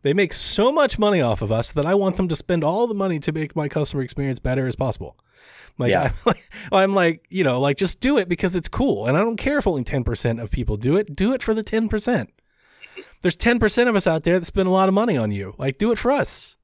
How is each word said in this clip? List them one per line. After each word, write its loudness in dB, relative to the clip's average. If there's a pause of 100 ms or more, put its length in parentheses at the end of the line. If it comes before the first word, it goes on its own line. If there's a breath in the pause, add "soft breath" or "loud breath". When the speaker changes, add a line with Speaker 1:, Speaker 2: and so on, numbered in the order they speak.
Speaker 1:
They 0
make 0
so 0
much 2
money 4
off 0
of -2
us 0
that 0
I 2
want 0
them 0
to -2
spend -2
all 0
the -4
money -2
to -4
make -6
my -2
customer -2
experience -4
better -2
as -4
possible. -6 (640 loud breath)
Like, 0
Speaker 2:
Yeah. 2
Speaker 1:
I'm -4
<laughs> -6
like, 0 (300 loud breath)
I'm 4
like, 2
you 0
know, 2
like, 2
just -2
do 2
it 0
because 0
it's -2
cool. 0
And 2
I 2
don't -2
care 0
if 0
only 0
ten -2
percent -2
of -6
people -2
do 0
it. -4
Do 2
it -4
for -2
the -2
ten -2
percent. -2 (920 loud breath)
There's 0
ten 2
percent 2
of 2
us 2
out 0
there 4
that -6
spend 0
a 2
lot 4
of 2
money 2
on 0
you. -6
Like, -4
do 2
it 0
for 0
us. -4